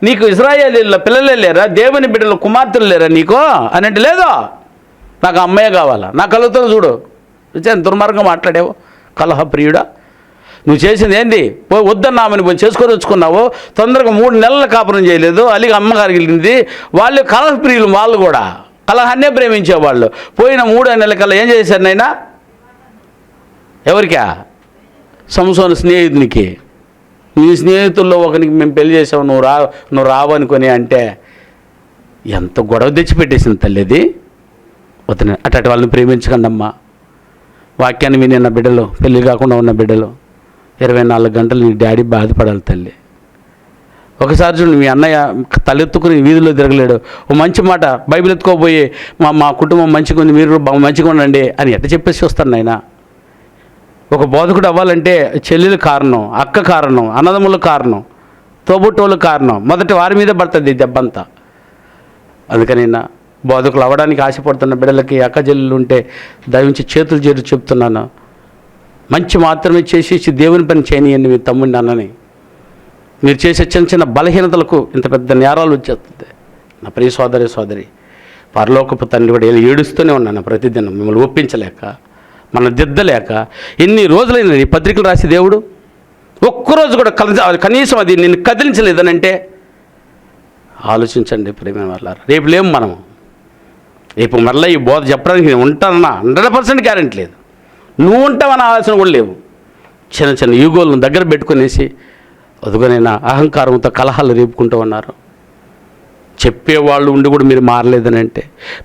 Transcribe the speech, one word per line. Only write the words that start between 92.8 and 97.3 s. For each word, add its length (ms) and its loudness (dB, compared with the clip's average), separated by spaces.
రేపు 200 0
మరలా 300 2
ఈ 80 0
బోధ 360 0
చెప్పడానికి 360 0
నేను 140 2
ఉంటానన్నా 480 0
హండ్రెడ్ 460 0
పర్సెంట్ 280 0
గ్యారెంటీ 340 -2
లేదు. 140 -10